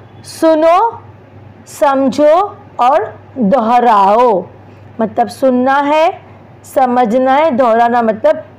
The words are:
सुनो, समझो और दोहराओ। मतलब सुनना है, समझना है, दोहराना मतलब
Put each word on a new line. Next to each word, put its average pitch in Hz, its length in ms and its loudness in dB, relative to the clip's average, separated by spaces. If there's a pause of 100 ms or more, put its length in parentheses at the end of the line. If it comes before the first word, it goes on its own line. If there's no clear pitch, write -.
(220)
सुनो, 330 760 0 (800)
समझो 294 760 0 (220)
और 285 340 0 (240)
दोहराओ। 220 1080 2 (580)
मतलब 220 260 -4
सुनना 254 480 -2
है, 311 460 -2 (420)
समझना 254 680 0
है, 311 180 0
दोहराना 233 500 0
मतलब 233 420 -2 (160)